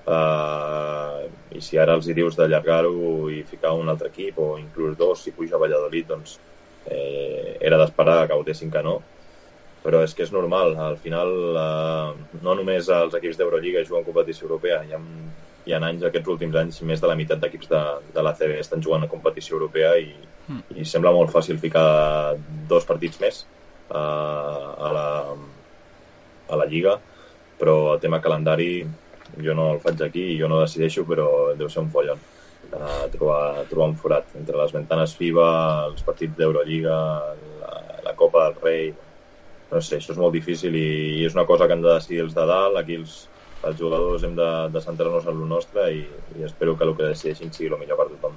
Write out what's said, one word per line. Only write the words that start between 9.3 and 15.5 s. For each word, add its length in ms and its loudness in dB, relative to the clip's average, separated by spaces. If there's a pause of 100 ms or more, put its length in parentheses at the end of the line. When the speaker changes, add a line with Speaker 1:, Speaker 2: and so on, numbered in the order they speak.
Speaker 1:
Però 200 4
és 120 0
que 80 -4
és 80 -4
normal, 480 2
al 200 -4
final, 320 -2 (280)
eh, 840 -4
no 120 2
només 340 0
els 260 4
equips 240 -4
d'Eurolliga 460 0
juguen 220 -2
competició 400 -2
europea, 380 -2
hi 100 -12
ha, 60 -8 (600)